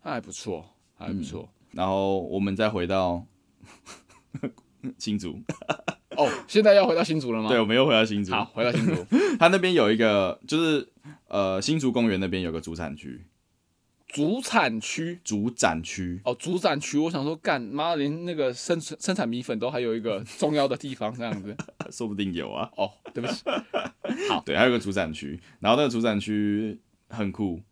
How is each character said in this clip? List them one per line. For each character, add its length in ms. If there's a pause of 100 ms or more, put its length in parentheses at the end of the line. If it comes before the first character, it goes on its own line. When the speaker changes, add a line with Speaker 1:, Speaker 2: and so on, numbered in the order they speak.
Speaker 1:
那 80
还 80
不 120
错， 340 (320)
还 160
不 80
错。 220
Speaker 2:
嗯， 60 (280)
然 100
后 340
我 180
们 160
再 140
回 180
到 360 (880)
<laughs> 840
新 200
竹。 220 (760)
Speaker 1:
哦， 100 (200)
现 160
在 100
要 120
回 100
到 80
新 160
竹 120
了 100
吗？ 60
Speaker 2:
对， 120
我 60
们 100
又 100
回 80
到 100
新 200
竹。 100
Speaker 1:
好， 120
回 180
到 80
新 140
竹。 200 (140)
Speaker 2:
<laughs> 200
他 80
那 100
边 160
有 180
一 40
个， 500
就 120
是， 320 (380)
呃， 340
新 180
竹 120
公 180
园 100
那 80
边 140
有 100
个 80
主 160
产 220
区。 280 (840)
Speaker 1:
主 340
产 400
区？ 420
Speaker 2:
主 280
展 320
区。 400
Speaker 1:
哦， 100
主 240
展 220
区， 180
我 140
想 120
说， 120
干， 260
妈， 340
连 300
那 80
个 180
生-， 300
生 340
产 140
米 100
粉 200
都 100
还 120
有 140
一 60
个 220 (160)
重 160
要 120
的 80
地 200
方 180
这 100
样 200
子。 120 (140)
Speaker 2:
<laughs> 220
说 160
不 80
定 180
有 180
啊。 240
Speaker 1:
哦， 140 (240)
对 100
不 80
起。 120 (420)
<laughs> 420
好。 160
Speaker 2:
对， 140
还 80
有 60
个 80
主 120
展 220
区， 260 (200)
然 120
后 60
那 60
个 60
主 120
展 180
区 600 (280)
很 240
酷 300 (100)